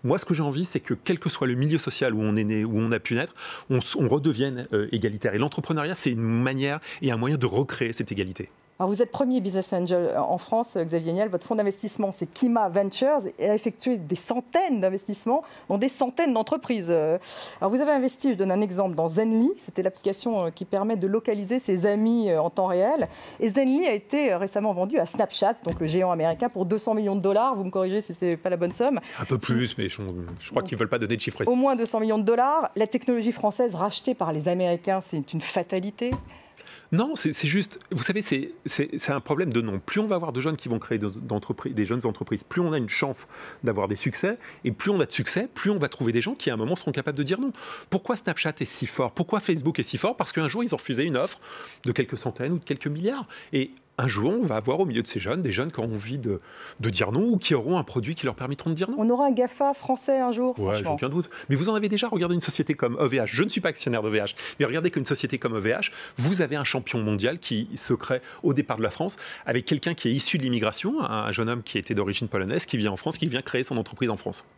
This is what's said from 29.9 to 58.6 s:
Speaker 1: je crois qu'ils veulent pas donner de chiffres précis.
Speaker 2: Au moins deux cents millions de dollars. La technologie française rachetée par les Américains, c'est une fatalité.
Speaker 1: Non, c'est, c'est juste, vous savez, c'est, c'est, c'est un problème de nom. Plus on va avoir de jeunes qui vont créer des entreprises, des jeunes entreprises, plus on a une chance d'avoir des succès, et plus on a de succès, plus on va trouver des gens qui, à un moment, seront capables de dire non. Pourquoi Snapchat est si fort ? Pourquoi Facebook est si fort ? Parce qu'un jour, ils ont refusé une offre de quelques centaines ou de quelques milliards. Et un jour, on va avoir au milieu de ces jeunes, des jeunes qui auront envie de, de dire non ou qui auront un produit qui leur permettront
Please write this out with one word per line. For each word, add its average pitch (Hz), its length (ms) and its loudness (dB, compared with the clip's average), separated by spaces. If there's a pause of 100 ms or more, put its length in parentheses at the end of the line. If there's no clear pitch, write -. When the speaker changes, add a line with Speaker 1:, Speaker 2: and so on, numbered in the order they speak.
Speaker 1:
je - 100 -14
crois - 140 0
qu'ils 151 120 -6
veulent 104 120 0
pas 120 100 2
donner 113 160 0
de 110 60 -4
chiffres - 160 -6
précis. 151 140 2
Speaker 2:
Au 247 40 4
moins 262 220 4
deux 226 100 0
cents 220 140 -2
millions 220 180 2
de 208 60 0
dollars. 254 500 4
La 214 140 2
technologie 240 420 2
française 214 460 0
rachetée 208 400 0
par 160 160 0
les 156 160 0
Américains, 180 520 2
c'est 156 320 -4
une 160 80 -2
fatalité. 196 720 -2 (840)
Speaker 1:
Non, 247 240 2
c'est, 156 160 0
c'est 147 160 -2
juste, 185 320 -2 (100)
vous 147 140 -2
savez, 202 180 0
c'est, 139 300 -2 (140)
c'est, - 320 -2
c'est - 120 -2
un 139 80 0
problème 151 340 2
de 117 80 6
nom. 101 240 0
Plus - 140 0
on 214 80 4
va 202 80 2
avoir 165 180 0
de 127 80 -2
jeunes 156 160 0
qui - 120 -8
vont 113 100 2
créer 110 200 0
des 104 100 0 (220)
entreprises, - 440 -2
des 107 100 2
jeunes 120 220 0
entreprises, - 380 -2
plus - 160 -2
on 170 120 2
a 156 60 2
une 113 120 0
chance - 360 0 (380)
d'avoir 107 240 2
des 104 80 0
succès, 185 420 0 (240)
et 127 80 0
plus 190 220 0
on 190 80 4
a 139 60 4
de - 40 -14
succès, 196 420 -2
plus 202 200 0
on 202 60 2
va 151 100 2
trouver 117 240 0
des 117 80 4
gens 226 160 -2
qui, - 140 -2
à 120 40 -2
un - 20 -2
moment, 120 200 0
seront - 160 -2
capables 139 260 -2
de 147 60 0
dire 175 160 -2
non. 269 100 0 (400)
Pourquoi 190 240 0
Snapchat - 460 -2
est 123 60 -2
si - 200 -2
fort ? 127 240 0
Pourquoi 190 300 0
Facebook 160 400 0
est - 20 0
si - 160 -4
fort ? 226 180 0
Parce - 140 -2
qu'un 160 180 0
jour, 208 140 -2
ils 233 100 -2
ont 139 60 -2
refusé 131 240 -2
une 156 140 0
offre 151 240 -2 (440)
de 123 60 0
quelques 117 280 -2
centaines 131 340 -4
ou 175 60 0
de - 60 -8
quelques 139 220 -6
milliards. 185 400 -4 (260)
Et 135 200 0 (240)
un 127 120 0
jour, 113 240 0 (100)
on - 20 2
va 123 120 0
avoir 127 240 0
au 190 60 4
milieu 117 160 0
de - 40 -2
ces - 140 -4
jeunes, 117 200 -2
des 131 120 0
jeunes 131 180 -2
qui - 80 -8
auront 113 160 -2
envie 110 240 -6
de, 107 220 -2 (400)
de 110 100 0
dire 101 220 2
non 190 160 4
ou 220 100 4
qui 170 160 2
auront 139 240 2
un 147 60 0
produit 131 320 -4
qui - 100 -4
leur 117 80 0
permettront 139 360 -6